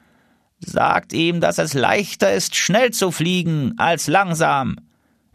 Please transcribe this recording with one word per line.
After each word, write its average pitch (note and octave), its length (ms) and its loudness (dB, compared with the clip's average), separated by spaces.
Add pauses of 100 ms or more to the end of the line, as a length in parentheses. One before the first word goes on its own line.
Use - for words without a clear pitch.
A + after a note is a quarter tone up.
(580)
Sagt - 540 -2
ihm, E3+ 280 0
dass E3 180 0
es D#3+ 160 -2
leichter C3+ 580 0
ist, F#3+ 220 -2
schnell A#3 360 2
zu F#3+ 200 0
fliegen E3 680 0
als D#3 300 0
langsam, D#3 680 0 (580)